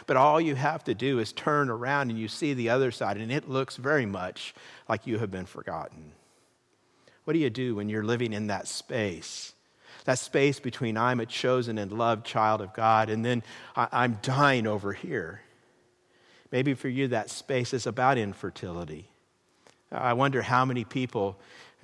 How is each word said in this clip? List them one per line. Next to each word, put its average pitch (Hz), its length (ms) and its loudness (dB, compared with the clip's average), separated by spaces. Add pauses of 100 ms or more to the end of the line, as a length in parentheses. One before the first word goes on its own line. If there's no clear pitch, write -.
but 135 100 4
all 151 240 6
you 156 140 0
have 147 280 -2
to 123 100 -2
do 123 260 0
is 110 120 -2
turn 147 380 2
around 127 400 -2
and 113 100 -4
you 110 80 -4
see 143 260 -2
the 120 160 0
other 127 220 4
side, 104 240 -4
and 113 160 -6
it 143 160 -4
looks 131 300 -4
very 135 280 2
much 92 480 -8 (360)
like 110 180 -2
you 113 120 -2
have 107 120 -4
been 92 140 -6
forgotten. 78 680 -10 (1120)
What 156 100 0
do 165 60 4
you 143 100 2
do 123 260 -2
when 104 120 -2
you're 107 160 -2
living 117 300 0
in 104 140 -4
that 98 200 -4
space? - 840 -6 (500)
That 127 160 0
space 143 400 2
between 117 380 -2
"I'm 123 240 4
a 113 40 -2
chosen 120 520 0
and 101 160 -4
loved 117 320 2
child 110 340 2
of 95 140 -10
God," 110 360 4
and 110 140 0
then 120 180 0 (340)
"I, 120 160 2
I'm 123 300 2
dying 131 460 4
over 101 240 -2
here." 101 500 -8 (1120)
Maybe 131 220 2
for 131 160 -6
you, 131 180 0
that 117 220 -2
space 123 440 -2
is 123 140 -4
about 127 300 2
infertility. 90 880 -6 (840)
I - 200 0
wonder 131 300 2
how 123 240 4
many 123 180 -2
people 107 560 -4 (440)